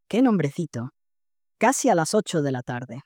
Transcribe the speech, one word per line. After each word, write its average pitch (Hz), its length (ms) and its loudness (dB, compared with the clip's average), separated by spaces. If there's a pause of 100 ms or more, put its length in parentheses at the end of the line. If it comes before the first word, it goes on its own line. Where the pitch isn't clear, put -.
qué 214 140 0
nombrecito. 156 720 0 (640)
Casi 254 320 2
a 208 60 6
las 160 180 0
ocho 190 280 0
de 139 100 -2
la 127 120 -4
tarde. 120 420 -10